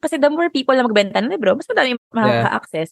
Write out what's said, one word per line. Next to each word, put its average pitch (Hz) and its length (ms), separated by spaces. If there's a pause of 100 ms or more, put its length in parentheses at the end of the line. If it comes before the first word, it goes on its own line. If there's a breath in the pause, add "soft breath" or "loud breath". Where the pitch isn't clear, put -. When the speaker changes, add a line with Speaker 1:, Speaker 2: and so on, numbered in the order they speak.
Speaker 1:
Kasi 311 160
the 285 80
more 320 240
people 262 240
na 254 80
magbenta 202 360
ng 233 120
libro, 226 240
mas 294 120
madami 294 280
Speaker 2:
Yeah. - 160
Speaker 1:
makaka-access. 165 800